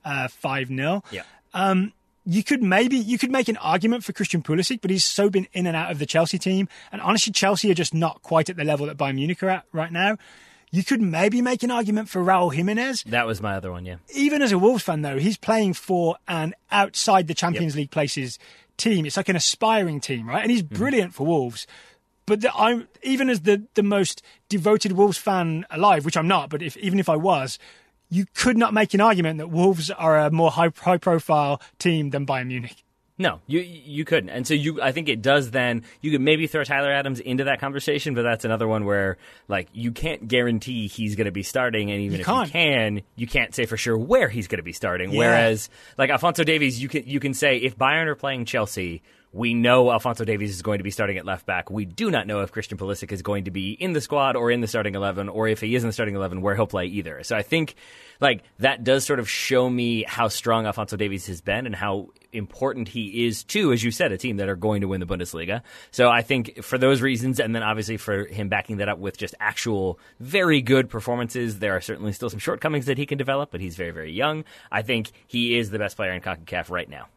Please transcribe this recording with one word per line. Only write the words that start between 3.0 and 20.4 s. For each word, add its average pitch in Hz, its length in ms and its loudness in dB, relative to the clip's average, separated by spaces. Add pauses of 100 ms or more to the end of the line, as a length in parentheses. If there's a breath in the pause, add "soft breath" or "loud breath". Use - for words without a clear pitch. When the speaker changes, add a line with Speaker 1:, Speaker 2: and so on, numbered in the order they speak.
Speaker 1:
could 254 140 0
make 262 160 2
an 220 80 0
argument 202 480 0
for - 80 -8
Christian 175 300 -2
Pulisic, 180 380 0
but 185 100 -2
he's 190 140 2
so 202 240 2
been 190 260 2
in 180 120 0
and 165 100 0
out 175 140 -4
of 151 80 -6
the 147 80 -2
Chelsea 165 320 2
team. 190 300 2 (240 loud breath)
And 196 80 -10
honestly, 208 320 2
Chelsea 196 380 2
are 180 40 6
just 160 200 0
not 160 280 0
quite 160 280 2
at 180 60 -10
the 151 80 -4
level 147 220 0
that 147 100 -8
Bayern 135 200 0
Munich 160 260 -2
are 190 80 0
at 185 220 -2
right 165 180 -4
now. 190 280 0 (520 loud breath)
You 180 140 2
could 262 160 0
maybe 196 400 2
make 254 220 0
an 240 80 0
argument 214 400 -2
for 185 120 -2
Raul 175 320 4
Jimenez. 214 520 -2
Speaker 2:
That 120 200 0
was 107 140 -4
my 101 160 -4
other 90 160 -8
one, 87 140 -12
yeah. 90 100 -10 (180)
Speaker 1:
Even 285 280 2
as 226 100 2
a 185 60 2
Wolves 220 240 6
fan, 156 180 -2
though, 139 180 -4
he's 190 200 0
playing 214 340 2
for 170 440 0 (120)
an 165 260 -4 (160)
outside 196 560 2
the 160 80 -4
Champions 165 400 -2
Speaker 2:
Yep. 151 60 -2
Speaker 1:
League 139 100 -4
places 139 480 -2 (380 soft breath)
team. 185 300 2
It's 139 100 -6
like 190 140 0
an 185 60 2
aspiring 190 640 2
team, 117 280 -6
right? 170 140 -2